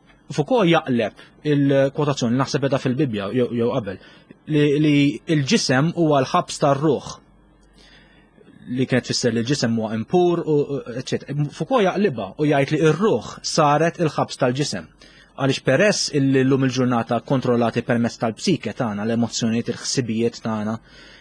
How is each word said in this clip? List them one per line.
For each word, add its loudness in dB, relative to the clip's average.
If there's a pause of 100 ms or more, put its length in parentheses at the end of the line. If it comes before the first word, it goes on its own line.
(300)
Foucault 0
jaqleb 0 (260)
il-kwotazzjoni, 0
naħseb -2
edha 0
fil-Bibja, -2
jew, 0
jew -2
qabel, -4 (460)
li, 0 (100)
li 2
il-ġisem 0
huwa 2
l-ħabs -2
tar-ruħ. 0 (1600)
Li -2
kienet 0
tfisser -2
li 0
l-ġisem 0
huwa -4
impur, 2
u, 0
u, -6 (100)
eċċetera. -6
Foucault -2
jaqlibha 0
u -2
jgħid 2
li 0
r-ruħ 2
saret 2
il-ħabs -2
tal-ġisem. -2 (440)
Għaliex -2
peress 2
illi 4
llum 4
il-ġurnata 0
kontrollati 0
permezz 0
tal-psike -2
tagħna, -4
l-emozzjonijiet, -2
il-ħsibijiet -4
tagħna, -4 (440)